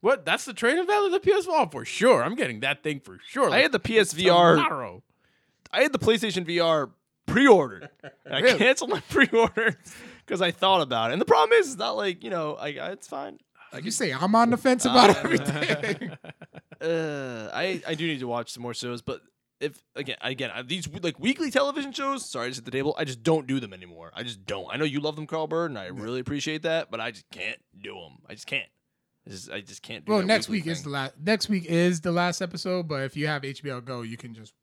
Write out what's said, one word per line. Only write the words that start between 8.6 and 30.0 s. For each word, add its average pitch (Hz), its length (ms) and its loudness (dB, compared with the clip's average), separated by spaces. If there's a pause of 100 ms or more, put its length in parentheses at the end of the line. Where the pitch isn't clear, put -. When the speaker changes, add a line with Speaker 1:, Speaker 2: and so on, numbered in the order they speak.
Speaker 2:
my 381 100 -2
<laughs> - 100 -18
pre-order 226 680 2 (480)
'cause 175 160 -4
I 175 80 2
thought 185 300 4
about 120 300 0
it. - 40 -2
And 180 60 0
the - 60 0
problem 453 320 4
is, 359 100 2
it's 262 100 -10
not 233 180 -4
like, 196 280 -4
you 226 60 -8
know, 160 260 -4
I, 139 120 -8 (100)
I, 156 140 -8
it's - 160 -16
fine. 139 300 -10 (340)
I - 60 -14
Speaker 3:
You 151 40 -12
Speaker 2:
can 208 100 -6
Speaker 3:
say 202 200 -2
I'm 175 220 0
on 233 160 6
the 240 60 2
fence 254 300 2
about 247 240 10
Speaker 2:
Uh, - 120 4
Speaker 3:
everything. - 920 -2
<laughs> - 40 -20 (600)
Speaker 2:
Uh, 143 720 -6
I, 180 320 -4
I 160 80 -2
do 156 120 -4
need 151 140 -2
to 127 60 -6
watch 120 260 -6
some 120 100 -14
more 120 120 -8
shows, 120 260 -8
but 113 220 -8 (380)
if, 143 220 -6 (120)
again, 127 260 -8
again, 127 340 -6
I, 123 80 -10
these 165 220 -8
w-, 160 180 -12
like, 170 160 -4
weekly 269 320 -2
television 277 420 -2
shows, 269 360 -6
sorry, 120 180 -6
I - 40 -4
just 131 100 -10
hit 117 60 -20
the - 40 -12
table, 139 280 -2
I 156 60 -2
just 127 180 -10
don't 156 240 2
do 131 140 -2
them 104 120 -12
anymore. 85 420 -18
I 107 80 -10
just 107 220 -12
don't. 95 260 -6
I 107 60 -6
know 147 80 -2
you 143 160 -2
love 151 160 -4
them, 156 100 -10
Carl 160 200 -4
Bird, 160 240 -2
and 120 80 -10
I 95 80 -12
Speaker 3:
Yeah. 90 80 -12
Speaker 2:
really 110 260 -6
appreciate 143 440 -6
that, 160 260 -2
but 113 100 -8
I 117 120 -6
just 98 180 -20
can't 98 280 -10 (220)
do 101 160 -14
'em. 80 220 -20 (100)
I - 60 -14
just 110 120 -18
can't. 131 220 -6 (580)
I - 40 -18
just, 90 200 -16
I 92 120 -10
just - 200 -20
can't 104 220 -16